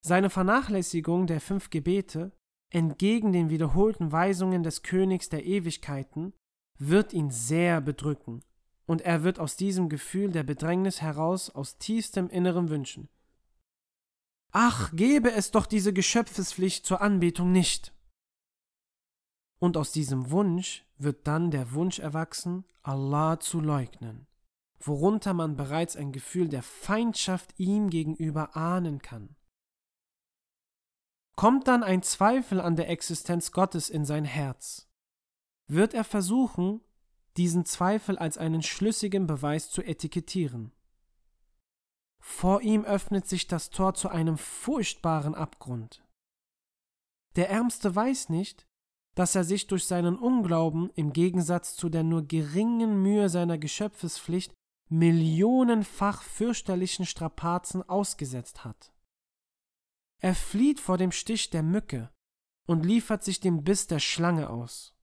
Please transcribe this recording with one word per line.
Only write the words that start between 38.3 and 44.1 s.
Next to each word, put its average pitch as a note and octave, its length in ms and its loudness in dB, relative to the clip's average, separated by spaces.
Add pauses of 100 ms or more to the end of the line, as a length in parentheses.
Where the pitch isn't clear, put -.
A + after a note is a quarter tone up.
einen D#3+ 240 -2
schlüssigen G3 680 -2
Beweis D3+ 420 -2
zu - 120 -4
etikettieren. D3+ 920 -6 (1500)
Vor - 420 0
ihm G#3+ 220 2
öffnet G3+ 440 -2
sich F#3 200 -4
das E3+ 220 -4
Tor F#3+ 240 0
zu - 160 -4
einem D#3+ 280 0